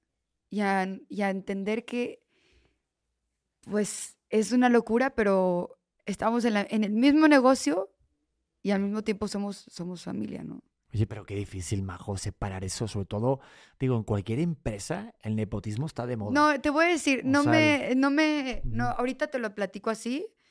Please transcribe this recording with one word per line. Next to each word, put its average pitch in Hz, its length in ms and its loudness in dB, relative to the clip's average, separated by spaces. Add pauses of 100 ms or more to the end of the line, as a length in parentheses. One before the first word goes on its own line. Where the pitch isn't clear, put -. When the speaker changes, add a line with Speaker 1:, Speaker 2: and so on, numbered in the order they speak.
(500)
Speaker 1:
y 202 100 -4
a, 196 260 2 (220)
y 202 140 -4
a 196 80 0
entender 196 540 -4
que, - 380 -6 (1500)
pues, - 480 -4 (120)
es 214 220 2
una 247 160 6
locura, 240 460 2
pero 185 640 2 (260)
estamos 226 400 0
en 233 100 2
la, 202 140 0
en 214 160 0
el 208 80 -2
mismo 285 360 6
negocio 285 640 4 (720)
y 190 100 0
al 196 80 2
mismo 208 220 -2
tiempo 208 260 -2
somos, 202 420 -6
somos 175 340 -10
familia, - 400 -8
¿no? - 180 -12 (320)
Speaker 2:
Oye, 110 120 2
pero 104 200 -10
qué 101 80 -10
difícil, 98 480 -6
Majo, 95 340 -8
separar 95 480 -8
eso. 104 240 -6
Sobre 98 180 -6
todo, 123 340 -2 (380)
digo, 127 180 0
en 110 80 -2
cualquier 110 340 -2
empresa, 170 840 -6
el 107 160 -4
nepotismo 107 500 -4
está 120 200 -8
de 123 100 -4
moda. 107 160 -6
Speaker 1:
No, 294 280 4
te 302 100 0
voy 311 160 4
a - 20 4
decir, 285 360 0
Speaker 2:
O 254 40 -2
Speaker 1:
no 285 140 4
Speaker 2:
sea, 294 100 2
Speaker 1:
me, 302 400 4
Speaker 2:
el 262 80 2
Speaker 1:
no 277 100 2
me... 285 540 0
no, 233 200 -2
Speaker 2:
Ujú. 240 140 -2
Speaker 1:
ahorita 254 280 -4
te 285 120 -6
lo 220 160 -6
platico 202 360 -6
así, 240 360 -4 (240)